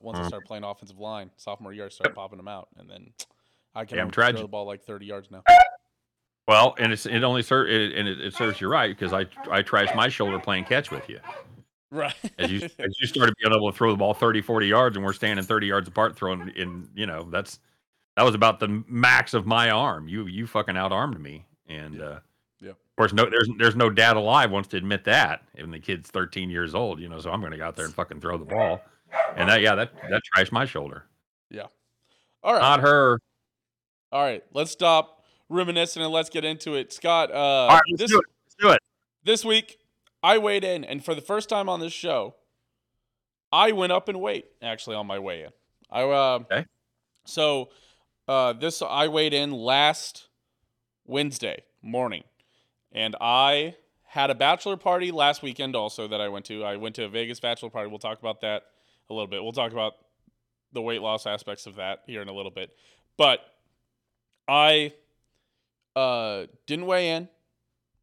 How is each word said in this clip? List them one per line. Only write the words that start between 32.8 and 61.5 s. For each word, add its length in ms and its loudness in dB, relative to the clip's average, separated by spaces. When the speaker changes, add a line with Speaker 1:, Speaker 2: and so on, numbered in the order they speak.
Speaker 2:
her. 400 6
Speaker 1:
All 120 0
right, 180 -4
let's 200 -4
stop 520 2
reminiscing 540 -2
and 100 -4
let's 180 0
get 140 -6
into 300 -6
it. 180 -6
Scott, 400 0
uh, 20 -8
Speaker 2:
All 360 4
right, 200 12
let's 120 -2
Speaker 1:
this, 80 -2
Speaker 2:
do 80 6
it. 60 4
Let's 120 -20
do 140 8
it. 100 8
Speaker 1:
this 200 2
week, 340 0
I 160 6
weighed 260 0
in, 200 -4
and 200 -10
for 100 -4
the 60 -10
first 280 -4
time 200 -2
on 120 -4
this 120 -8
show, 420 -4
I 200 6
went 200 0
up 160 0
in 120 -6
weight, 260 -6
actually, 340 -8
on 100 -6
my 120 -8
way 260 -8
in. 60 -18
I, 120 -2
uh, 360 2
Speaker 2:
Okay. 160 -2
Speaker 1:
so, 460 -2
uh, 240 2
this, 300 -6
I 260 0
weighed 240 0
in 200 -2
last 760 0
Wednesday 560 -6
morning, 420 -6
and 280 -4
I 540 2
had 260 -2
a 40 0
bachelor 420 0
party 340 -2
last 320 0
weekend 320 -8
also 340 -6
that 120 -4
I 80 -4
went 180 -10
to. 180 -10
I 120 -6
went 200 -10
to 80 -8
a 40 -10
Vegas 320 -8
bachelor 300 -6
party. 200 -8
We'll 80 -14
talk 220 -10
about 220 -8
that 220 -6
a 60 -12
little 140 -6
bit. 140 -8
We'll 100 -10
talk 200 -4
about 220 -4
the 100 -8
weight 180 -6
loss 260 -4
aspects 400 -10